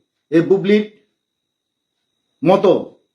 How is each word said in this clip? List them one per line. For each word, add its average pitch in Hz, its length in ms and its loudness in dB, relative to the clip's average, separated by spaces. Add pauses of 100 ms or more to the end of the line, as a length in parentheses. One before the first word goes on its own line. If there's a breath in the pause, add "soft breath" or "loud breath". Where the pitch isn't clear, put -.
(300)
এই 165 100 2
বুবলির 196 600 -2 (1400)
মতো 185 540 0 (160)